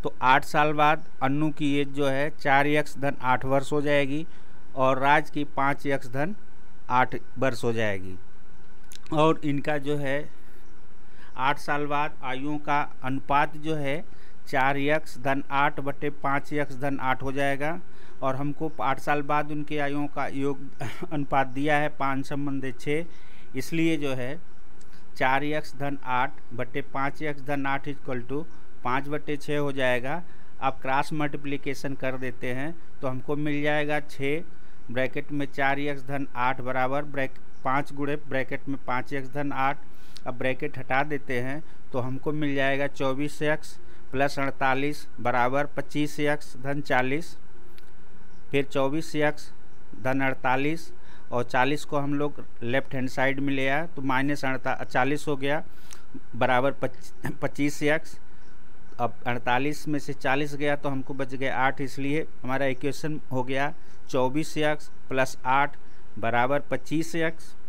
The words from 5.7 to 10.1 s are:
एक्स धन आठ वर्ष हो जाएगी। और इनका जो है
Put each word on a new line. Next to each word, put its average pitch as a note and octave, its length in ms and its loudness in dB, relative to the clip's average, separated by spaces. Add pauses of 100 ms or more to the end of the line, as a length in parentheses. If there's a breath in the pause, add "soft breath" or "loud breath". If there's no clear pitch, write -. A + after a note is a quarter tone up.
एक्स C#3 220 0
धन D3 280 0 (540)
आठ B2+ 260 2 (240)
वर्ष B2 240 0
हो A#2+ 100 2
जाएगी। G2 420 0 (960)
और D#3+ 300 4
इनका D3 340 0
जो C#3+ 200 0
है C#3+ 440 -2 (960 loud breath)